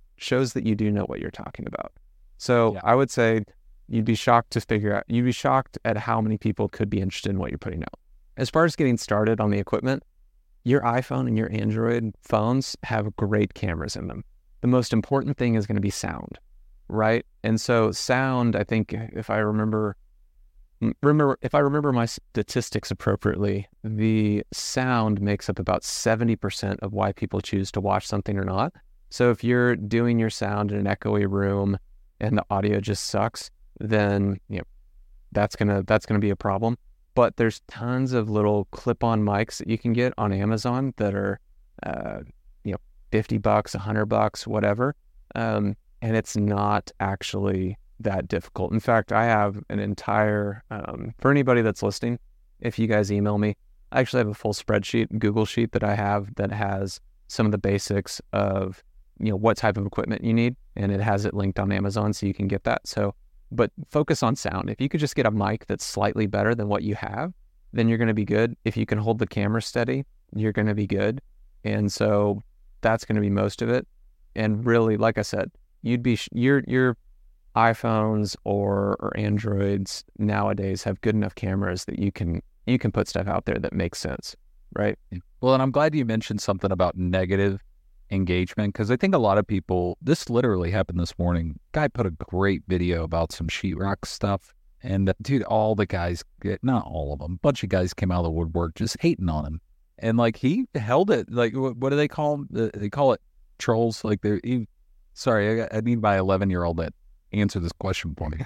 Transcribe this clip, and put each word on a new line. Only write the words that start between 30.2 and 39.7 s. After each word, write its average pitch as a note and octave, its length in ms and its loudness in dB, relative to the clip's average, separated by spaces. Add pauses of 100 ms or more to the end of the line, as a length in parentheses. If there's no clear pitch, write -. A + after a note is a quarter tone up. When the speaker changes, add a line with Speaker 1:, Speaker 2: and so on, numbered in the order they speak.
Speaker 1:
sound G#2 420 -2
in G2+ 140 0
an G2 100 0
echoey G#2 340 0
room G2 480 0 (420)
and G#2+ 180 0
the - 120 0
audio G#2 320 2
just G2 240 -4
sucks, - 440 -2 (300)
then, G2+ 580 0 (120)
you F#2+ 80 -8
know, F2 60 -6 (680)
that's G#2 240 0
gonna, G2+ 280 2
that's G#2+ 220 2
gonna G#2 140 2
be G2+ 100 2
a G2 60 0
problem. G#2+ 420 -2 (380)
But A#2 220 4
there's A2+ 300 0
tons B2+ 460 -2
of A2 160 0
little G#2 420 2
clip-on A2+ 520 0
mics G#2 340 0
that - 100 -8
you A2 100 0